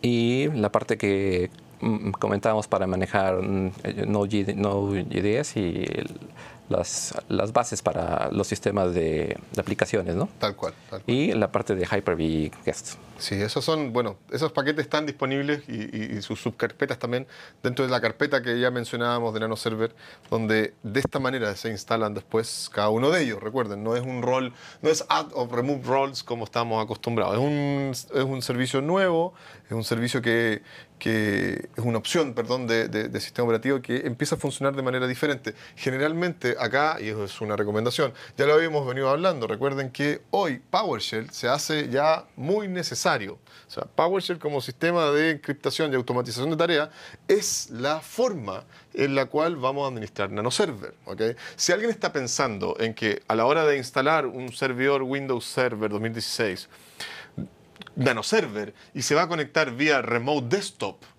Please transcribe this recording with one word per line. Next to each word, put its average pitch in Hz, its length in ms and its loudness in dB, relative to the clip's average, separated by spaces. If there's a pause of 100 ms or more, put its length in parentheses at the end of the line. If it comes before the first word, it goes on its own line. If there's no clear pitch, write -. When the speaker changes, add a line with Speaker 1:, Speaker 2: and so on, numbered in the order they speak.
Speaker 1:
Y 120 520 2
la 104 180 2
parte - 260 2
que, 98 520 2 (320)
mm, 107 300 0
comentábamos 104 580 2
para 95 180 2
manejar, 92 540 2
mm, 95 300 0 (120)
eh, 101 240 -2
Node 101 220 2
G-, 101 260 0
Node 101 480 2
J - 180 -2
D 104 180 2
S 147 200 -2
y 87 240 0
el, - 240 -4 (640)
las, - 460 -2 (120)
las 101 240 0
bases 120 300 0
para 82 500 0
los 98 160 0
sistemas 98 460 0
de, 78 440 0 (140)
de 98 100 -2
aplicaciones, 92 540 0
¿no? 110 140 0 (100)
Speaker 2:
Tal 101 160 0
cual, - 180 -6 (160)
tal 101 120 -10
cual. 123 140 0
Speaker 1:
Y 135 180 2
la 101 180 2
parte 101 240 0
de 90 100 0
Hyper-V 80 680 0 (120)
Guest. - 300 -4 (240)
Speaker 2:
Sí, - 180 -4
esos 107 300 -2
son, 151 260 0
bueno, 113 240 0 (160)
esos 143 220 -2
paquetes 147 320 0
están 151 200 0
disponibles 143 640 -2
y, 123 60 -8
y, 110 440 -6
y 101 40 -4
sus - 180 -6
subcarpetas 123 600 -2
también 123 280 -4 (340)
dentro 127 220 0
de 127 80 2
la 123 80 4
carpeta 131 420 2
que 120 200 0
ya 123 100 4
mencionábamos 120 640 0
de 110 80 -2
Nano 110 160 -2
Server, 113 360 -2 (360)
donde 110 440 2 (100)
de 113 180 0
esta - 180 -2
manera 127 380 0
se 113 120 -6
instalan 110 440 -2
después - 600 -4
cada 104 140 2
uno 117 220 2
de 175 140 2
ellos. 110 200 -4
Recuerden, 107 400 -4
no 117 140 0
es 123 80 -2
un 127 160 -6
rol, 127 320 0 (280)
no 151 80 2
es 156 200 2
add 147 240 0
o 123 140 -2
remove 123 360 0
roles 135 400 0
como 117 220 -4
estamos 117 360 0
acostumbrados. 107 520 0
Es 113 80 2
un, 143 500 0
es 131 320 -2
un 135 180 -2
servicio 123 380 0
nuevo, 175 540 2 (320)
es - 80 -8
un 113 100 -2
servicio 120 380 0
que, 113 400 2 (360)
que 101 760 0
es 113 80 -4
una 117 140 0
opción, 143 360 0
perdón, 123 340 -2
de, 113 200 2
de, 110 220 -2
de 113 100 -4
sistema - 280 -2
operativo 120 340 2
que 127 260 -2
empieza 135 280 -2
a - 20 -10
funcionar 139 400 -2
de 135 40 -2
manera 127 260 0
diferente. 123 480 -2 (200)
Generalmente 151 840 0
acá, 139 440 2
y 107 80 -4
eso 104 160 -4
es - 160 -10
una 104 160 -2
recomendación, 113 560 0 (240)
ya 160 80 4
lo 147 80 6
habíamos 151 340 2
venido 131 220 0
hablando, 151 360 2
recuerden 135 460 -2
que 147 300 0 (100)
hoy 170 380 0
PowerShell 123 600 0
se - 180 -2
hace 147 400 0
ya 147 340 4 (140)
muy 190 320 -2
necesario. 180 400 -2
O - 640 -4
sea, - 140 -6 (100)
PowerShell 175 420 2
como 147 240 -2
sistema 160 480 2
de 156 220 4
encriptación 147 600 -2
y 131 40 0
automatización 123 560 0
de 160 40 0
tareas 160 340 2 (380)
es - 440 0
la 139 300 -2
forma 131 640 -2 (280)
en 139 220 0
la 135 100 4
cual 160 300 0
vamos 139 300 -2
a - 20 -4
administrar 107 420 -4
Nano 104 220 -2
Server, 147 420 -2 (120)
¿ok? 101 160 -8 (340)
Si - 160 0
alguien 214 180 2
está 208 240 -2
pensando 117 680 0
en 113 140 0
que 107 340 0
a 110 60 2
la 113 140 4
hora 156 180 4
de 143 120 6
instalar 139 500 2
un 127 260 -8
servidor 135 480 2
Windows 131 420 -2
Server 113 460 0
dos 104 100 -2
mil 113 140 -2
dieciséis, 107 560 -4 (1300)
Nano 127 260 2
Server, 107 540 0 (180)
y 131 80 -4
se 147 140 2
va 165 80 6
a 165 40 0
conectar 156 440 0
vía 139 320 4
remote 120 520 0
desktop 110 420 -6 (220)